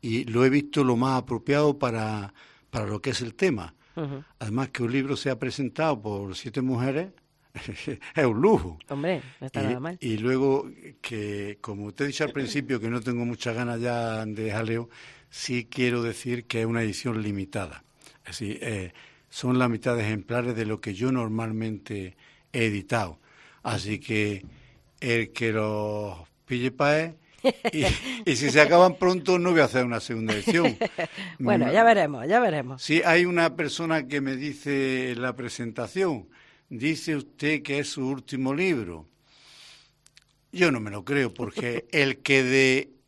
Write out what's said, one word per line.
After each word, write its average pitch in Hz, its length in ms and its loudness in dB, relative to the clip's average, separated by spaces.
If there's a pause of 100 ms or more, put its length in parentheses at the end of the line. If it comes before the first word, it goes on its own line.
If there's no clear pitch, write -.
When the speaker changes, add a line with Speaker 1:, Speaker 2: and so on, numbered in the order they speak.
Speaker 1:
y 120 260 -2
lo 117 180 4
he 135 40 8
visto 143 360 2
lo 127 120 4
más 131 240 2
apropiado 143 560 2
para, 110 560 -4 (380)
para 104 160 -4
lo 101 160 -4
que 135 80 -2
es 117 100 -4
el 117 140 -8
tema. 113 400 0 (220)
Speaker 2:
Ujú. 143 260 -8 (160)
Speaker 1:
Además, 120 300 -4
que - 160 -4
un 117 80 -2
libro 135 240 0
sea 131 200 -2
presentado 131 640 -2
por 101 360 -6
siete 135 260 -6
mujeres 131 460 -2 (440)
<laughs> - 340 -12 (280)
es 156 100 2
un 113 160 4
lujo. 92 380 4 (100)
Speaker 2:
Hombre, 147 340 -4 (180)
no 131 80 -10
está 139 120 -6
Speaker 1:
Y, 135 60 -2
Speaker 2:
nada 123 140 -2
mal. 170 200 -10
Speaker 1:
y 110 180 -2
luego, 131 520 2 (300)
que 104 600 -8
como 104 320 -8
te 139 120 -4
he - 20 -2
dicho 139 160 -4
al 143 80 -2
principio, 131 480 -2
que 113 120 -2
no 120 100 -2
tengo 120 240 -2
muchas 117 320 -4
ganas 120 240 -4
ya 117 440 -2
de 107 280 -4
jaleo, 113 360 -2 (400)
sí 123 400 -6
quiero 123 360 2
decir 120 400 -4
que 113 160 -4
es 113 60 0
una 117 180 0
edición 110 360 -2
limitada. 98 640 -6 (420)
Es - 140 -12
decir, 104 240 -8
eh, 98 300 -6 (380)
son 127 280 0
la 127 100 4
mitad 120 280 0
de 113 80 0
ejemplares 117 500 -4
de 110 100 -4
lo 107 160 -4
que 101 140 -8
yo 117 160 -2
normalmente 110 1040 -4 (360)
he 117 140 2
editado. 101 520 -2 (460)
Así 107 340 -4
que 104 460 -2 (560)
el 117 320 0
que 117 180 0
los 107 680 -2 (280)
pille 123 240 -2
pae, 156 460 0 (560)
y, 160 120 0 (400)
y 151 120 2
si 139 140 2
se 147 100 8
acaban 175 340 8
pronto 180 420 2
no 175 140 2
voy 165 100 6
a 143 40 8
hacer 123 200 2
una 120 140 -2
segunda 113 360 -2
edición. 160 420 2 (300)
Speaker 2:
<laughs> 185 340 -12
Bueno, 131 260 2
Speaker 1:
Mm. 131 60 0
Speaker 2:
ya 214 100 6
veremos, 151 460 4
ya 214 100 4
veremos. 143 440 0
Speaker 1:
Sí, 165 220 2
hay 170 200 6
una 170 320 2
persona 160 500 -2
que 143 140 -2
me 135 160 -2
dice 135 720 -2
en 120 120 -4
la 127 120 -4
presentación, 120 920 -4 (400)
dice 147 480 -2
usted 147 480 -2
que 139 160 -2
es 143 80 -4
su 131 180 -4
último 131 480 -4
libro. 113 540 -2 (1400)
Yo 180 180 4
no 123 100 0
me 104 100 -6
lo 101 140 -10
creo, 135 300 0
porque 120 540 -6
Speaker 2:
<laughs> - 40 -10
Speaker 1:
el 139 260 2
que 135 240 6
de 131 480 4 (180)